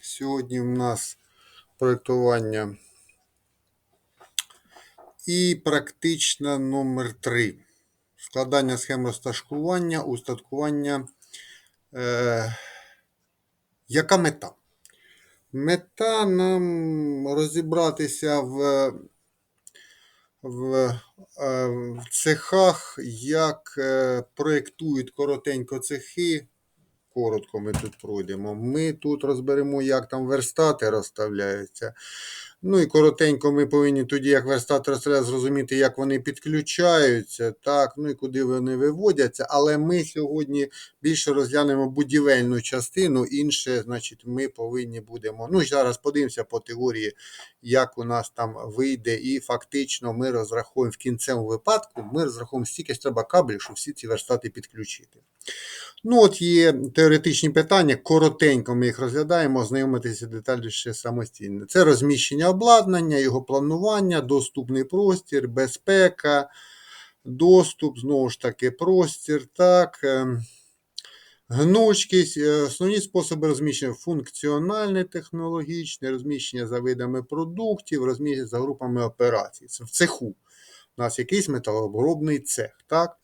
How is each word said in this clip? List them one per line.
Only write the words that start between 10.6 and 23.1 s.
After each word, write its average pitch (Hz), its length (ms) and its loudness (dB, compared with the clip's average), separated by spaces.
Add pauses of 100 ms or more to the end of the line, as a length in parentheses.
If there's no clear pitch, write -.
Е, 120 600 -2 (1300)
яка 156 300 2
мета? 151 340 -2 (1000)
Мета 185 760 -2
нам 165 1000 0
розібратися 151 1120 0
в, 135 520 0 (1500)
в, 131 340 -6
е, 127 920 -4
в 120 440 -8
цехах, 180 880 2 (220)